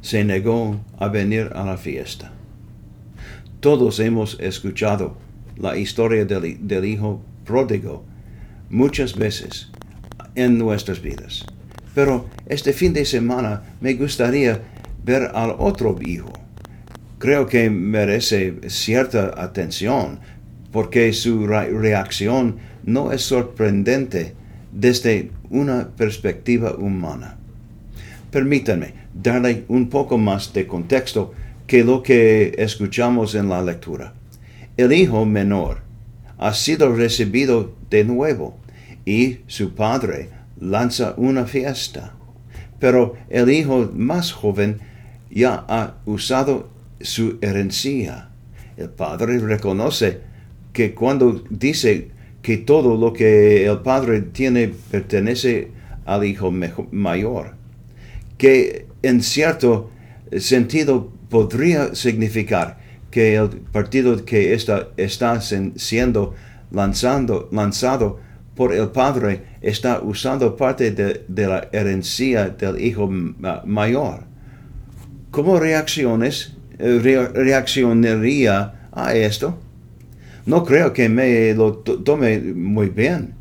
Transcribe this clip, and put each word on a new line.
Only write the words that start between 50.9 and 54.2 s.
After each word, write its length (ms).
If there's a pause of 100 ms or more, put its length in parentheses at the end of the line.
cuando 560
dice 600 (320)
que 140
todo 380
lo 160
que 540
el 140
padre 420